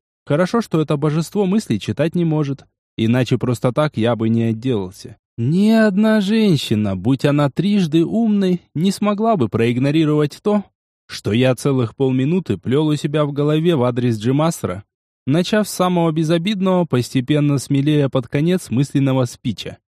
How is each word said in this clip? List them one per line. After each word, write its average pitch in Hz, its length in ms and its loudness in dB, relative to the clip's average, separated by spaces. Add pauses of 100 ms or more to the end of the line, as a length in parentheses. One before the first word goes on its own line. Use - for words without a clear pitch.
(260)
Хорошо, 180 360 0
что 165 180 -2
это 151 160 -2
божество 156 480 -2
мыслей 185 340 0
читать 147 360 -4
не 175 100 0
может, 151 400 -2 (320)
иначе 120 400 2
просто 123 360 -2
так 151 260 -2
я 113 180 2
бы 113 140 -2
не 113 140 0
отделался. 110 760 -4 (180)
Ни 165 320 0
одна 220 540 2
женщина, 156 760 0
будь 127 300 0
она 143 240 2
трижды 170 560 0
умной, 202 560 0 (120)
не 180 160 0
смогла 208 460 0
бы 120 140 0
проигнорировать 147 920 0
то, 208 220 0 (420)
что - 260 -6
я 127 220 4
целых 127 400 -2
полминуты 131 640 0
плёл 139 300 0
у 151 100 0
себя 151 300 -2
в 143 60 -6
голове 156 440 0
в 120 60 2
адрес 120 360 0
Джимасра, 117 680 -2 (420)
начав 180 420 0
с - 40 -10
самого 175 400 0
безобидного, 175 720 0
постепенно 143 760 0
смелея 139 500 0
под 131 200 -2
конец 170 420 0
мысленного 135 540 0
спича. - 540 -8 (220)